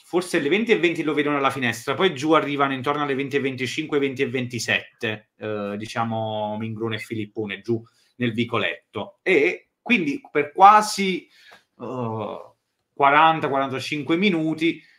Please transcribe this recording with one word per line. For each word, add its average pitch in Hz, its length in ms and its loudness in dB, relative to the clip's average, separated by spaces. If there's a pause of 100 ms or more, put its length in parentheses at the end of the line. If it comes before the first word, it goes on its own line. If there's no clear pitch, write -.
forse 180 340 -2
alle 143 120 0
venti 220 220 2
e 185 80 4
venti 160 240 0
lo 151 100 -2
vedono 147 240 0
alla 139 120 2
finestra, 131 460 -2
poi 175 180 2
giù 147 200 0
arrivano 139 400 2
intorno 147 300 -2
alle 139 120 -2
venti 135 220 -2
e - 20 -2
venticinque, 131 600 -4
venti 135 220 -2
e 131 80 0
ventisette, 117 1080 -4
eh, 104 400 -6
diciamo, 110 840 -4
Mingrone 110 360 -6
e 107 40 -6
Filippone 104 600 -8
giù 113 200 -4 (360)
nel 120 160 -4
vicoletto. 107 880 -6
E 180 480 0 (120)
quindi 175 400 -2 (100)
per 147 200 -2
quasi, 196 720 6 (540)
eh, 110 640 -6 (500)
quaranta, 151 540 6
quarantacinque 135 680 -2
minuti 165 640 0 (180)